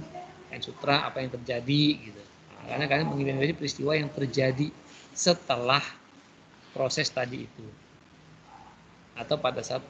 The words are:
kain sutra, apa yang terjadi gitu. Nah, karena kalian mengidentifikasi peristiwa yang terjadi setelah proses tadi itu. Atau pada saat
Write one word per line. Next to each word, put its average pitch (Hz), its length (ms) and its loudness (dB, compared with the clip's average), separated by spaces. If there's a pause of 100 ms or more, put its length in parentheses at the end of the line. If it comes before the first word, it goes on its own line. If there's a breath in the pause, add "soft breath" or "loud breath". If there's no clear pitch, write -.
(480)
kain 127 160 -10
sutra, 143 400 0
apa 131 160 -4
yang 127 160 -6
terjadi 123 480 2 (160)
gitu. 104 220 -16 (340)
Nah, - 140 -18
karena 131 180 -2
kalian 147 240 2
mengidentifikasi 139 480 0
peristiwa 139 380 -2
yang 151 160 0
terjadi 131 580 2 (400 loud breath)
setelah 135 720 2 (880)
proses 135 400 0
tadi 123 320 -4
itu. 113 220 -16 (1500)
Atau 117 160 0
pada 127 240 0
saat 127 300 -4